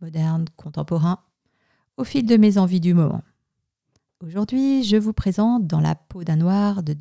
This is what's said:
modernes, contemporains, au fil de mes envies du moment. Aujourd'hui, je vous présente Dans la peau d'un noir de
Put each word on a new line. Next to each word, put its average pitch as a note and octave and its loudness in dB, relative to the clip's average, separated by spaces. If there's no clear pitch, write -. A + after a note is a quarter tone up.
modernes, D#3+ -4
contemporains, D#3+ -4
au C4 -6
fil C4 -2
de A3+ 4
mes G#3+ 6
envies F#3 2
du F3 2
moment. D#3+ 0
Aujourd'hui, B3+ -2
je G#3+ 2
vous G#3+ 0
présente G#3+ 0
Dans D#3 0
la D#3 0
peau F3 -14
d'un D#3+ -2
noir G3 0
de D3+ -6